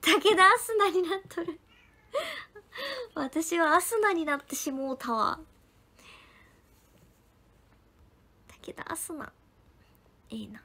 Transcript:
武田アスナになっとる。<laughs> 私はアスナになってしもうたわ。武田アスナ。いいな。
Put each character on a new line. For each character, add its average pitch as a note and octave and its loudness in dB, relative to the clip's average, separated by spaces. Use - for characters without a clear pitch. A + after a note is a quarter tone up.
武 F4+ 4
田 F#4 8
ア G#4+ 8
ス A4+ -4
ナ G4+ 4
に F4+ 0
な F4+ -2
っ F#4+ -8
と - -8
る。 E4+ -8
<laughs> B4+ -12
私 D#4 -2
は D#4+ 4
ア F#4 6
ス - -2
ナ G#4 4
に E4 0
な D4 0
っ C#4+ -8
て - -10
し - -6
も C4+ -4
う B3+ -10
た B3 -4
わ。 G#3+ -2
武 F4+ -14
田 - -12
ア E4+ -6
ス - -10
ナ。 D4 -12
い A3+ -10
い - -16
な。 G#3+ -18